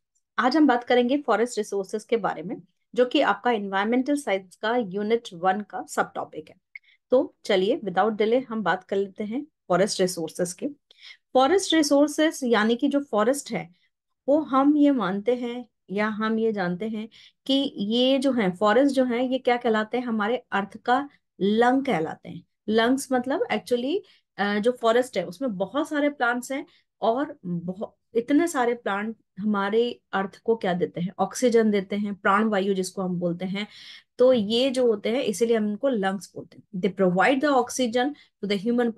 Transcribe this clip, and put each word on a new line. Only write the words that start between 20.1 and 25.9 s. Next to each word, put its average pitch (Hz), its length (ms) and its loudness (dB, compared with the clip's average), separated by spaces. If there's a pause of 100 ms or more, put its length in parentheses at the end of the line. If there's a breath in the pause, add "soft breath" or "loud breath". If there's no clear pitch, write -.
अर्थ 196 260 -4
का 269 320 0 (320 loud breath)
लंग 240 440 2
कहलाते 160 440 -4
हैं। 170 140 -16 (260)
लंग्स 233 420 2
मतलब 262 360 -2
actually, 247 500 -2 (400 soft breath)
अ, 202 220 0
जो 233 120 2
फॉरेस्ट 247 460 0
है, 175 80 -2
उसमें 196 320 -6
बहुत 226 320 -4
सारे 294 200 0